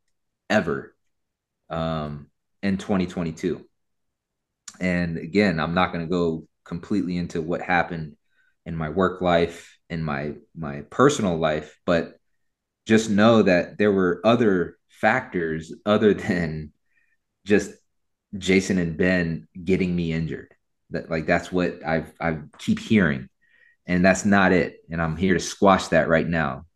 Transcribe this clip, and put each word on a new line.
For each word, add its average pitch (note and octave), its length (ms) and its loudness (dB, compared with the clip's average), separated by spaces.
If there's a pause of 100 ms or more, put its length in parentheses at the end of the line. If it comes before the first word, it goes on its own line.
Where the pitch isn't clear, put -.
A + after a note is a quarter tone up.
(500)
ever, D#2+ 440 -2 (760)
um, D#2 560 -6 (360)
in G2 140 -2
twenty F#2 300 -2
twenty-two. E2 580 -6 (1120)
And F2 380 -2
again, E2 440 0
I'm E2 120 -4
not F2+ 200 0
gonna E2+ 140 -6
go E2 400 -2 (160)
completely F2+ 540 -6
into E2+ 240 -4
what E2 220 -6
happened E2 540 -4 (500)
in E2+ 100 -8
my D#2 140 -4
work F2+ 320 0
life, E2+ 560 0 (100)
in E2 160 -6
my, D2 300 -6 (200)
my D2 360 -10
personal A2+ 480 2
life, D#2 480 -4
but E2+ 320 0 (640)
just A2 240 4
know G#2+ 340 6
that F2+ 360 2
there G#2 140 4
were F2+ 320 0
other G#2+ 520 2 (120)
factors F2 840 -2 (140)
other G#2+ 260 4
than D#2 600 -4 (760)
just G2+ 260 2 (640)
Jason F#2 400 2
and E2+ 200 -2
Ben F2 520 0 (160)
getting F2+ 320 0
me E2 160 -2
injured. D#2+ 420 -6 (360)
That, D#2+ 200 -8
like, E2 160 -4
that's F2 240 0
what F2 320 -2
I've, D#2+ 380 -4
I D#2+ 200 -4 (180)
keep - 200 -2
hearing, D#2 520 0 (560)
and F2+ 180 2
that's F#2 220 4
not G2 260 4
it. - 240 0 (140)
And E2 100 -6
I'm D#2+ 160 -2
here F#2 160 0
to E2 80 2
squash - 480 2
that D#2 200 2
right D#2+ 200 2
now. D#2 480 -4